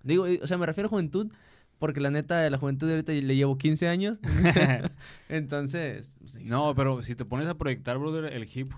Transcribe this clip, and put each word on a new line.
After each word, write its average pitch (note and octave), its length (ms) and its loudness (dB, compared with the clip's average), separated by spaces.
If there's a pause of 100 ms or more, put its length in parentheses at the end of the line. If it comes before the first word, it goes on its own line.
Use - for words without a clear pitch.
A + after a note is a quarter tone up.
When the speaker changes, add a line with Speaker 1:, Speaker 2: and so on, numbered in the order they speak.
Speaker 1:
Digo, F3 240 2
eh, F3+ 160 2
o - 40 -4
sea, F3+ 100 0
me F3 80 0
refiero G3 220 -2
a - 20 -8
juventud, G3+ 420 -2 (480)
porque D3 220 0
la C#3 100 2
neta, D3 280 0
de D#3 100 4
la C#3 80 2
juventud C#3 300 -2
de D#3+ 60 2
ahorita D#3+ 200 -2
le C3+ 220 2
llevo C#3 220 4
quince D#3 300 2
años. G3 340 0
Speaker 2:
<laughs> C#3+ 680 4 (100)
Speaker 1:
<laughs> - 280 -20
Entonces, C#3+ 880 -4
pues, - 180 -20
ahí F2+ 80 -14
Speaker 2:
No, C3+ 260 2
Speaker 1:
está. C3+ 60 -4
Speaker 2:
pero C3+ 260 2
si A#2+ 120 -8
te B2+ 100 -8
pones C3+ 220 -4
a E3+ 100 -4
proyectar, C3 400 -4
brother, D#3 360 -4
el A#2 200 -8
hip C3 240 -6